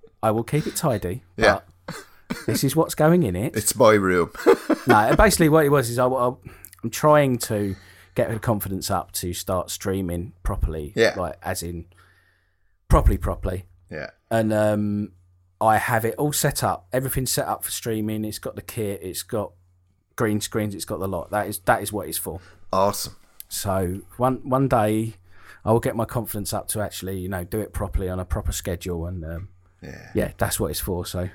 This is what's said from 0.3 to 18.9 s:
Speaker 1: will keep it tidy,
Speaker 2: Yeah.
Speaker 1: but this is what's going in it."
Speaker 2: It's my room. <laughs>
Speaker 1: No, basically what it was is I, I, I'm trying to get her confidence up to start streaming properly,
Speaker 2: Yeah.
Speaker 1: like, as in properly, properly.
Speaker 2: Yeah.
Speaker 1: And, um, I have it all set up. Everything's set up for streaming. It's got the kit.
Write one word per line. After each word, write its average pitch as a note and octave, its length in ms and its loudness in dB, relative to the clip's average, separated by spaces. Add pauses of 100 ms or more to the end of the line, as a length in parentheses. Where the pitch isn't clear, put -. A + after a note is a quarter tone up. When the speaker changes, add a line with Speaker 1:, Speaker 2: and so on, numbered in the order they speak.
Speaker 1:
will A2+ 140 2
keep D3 220 0
it - 100 -6
tidy, A2 460 -2 (140)
Speaker 2:
Yeah. G#2 240 4 (260)
Speaker 1:
but - 100 -14 (500)
this - 180 0
is C3+ 100 0
what's D#3 220 2
going E3 260 6
in F#2+ 140 0
it." G#2+ 200 -2
Speaker 2:
It's - 200 -2
my A2 160 8
room. F#2 380 4 (140)
<laughs> - 200 6 (220)
Speaker 1:
No, D#3 300 6
basically F3 340 6
what D#3 160 6
it - 20 4
was C3+ 220 2
is A#2+ 80 -4
I, B2+ 80 4
I, B2+ 260 2 (500)
I'm A#2+ 60 -4
trying C#3+ 500 4
to G#2 380 -2 (380)
get A#2+ 160 0
her A2+ 80 -4
confidence G2 520 -2
up F2+ 220 -2
to F2+ 220 -6
start - 360 -4
streaming F#2+ 600 -4 (100)
properly, D#2+ 540 -2
Speaker 2:
Yeah. A2+ 180 4
Speaker 1:
like, F2 280 -6
as F2+ 200 -6
in E2+ 220 -8 (1040)
properly, A#2+ 300 6
properly. F#2 480 -4 (240)
Speaker 2:
Yeah. D2+ 200 -10 (200)
Speaker 1:
And, A2+ 200 2
um, G#2+ 640 0 (480)
I A2 160 6
have A2+ 300 0
it A#2 100 -2
all D3 160 0
set - 320 0
up. G2 260 -2
Everything's C3 420 -2
set C#3+ 140 -2
up - 180 -4
for - 60 -6
streaming. A2 540 -4
It's G#2+ 140 -6
got - 180 -10
the G2 60 -10
kit. G2+ 400 -6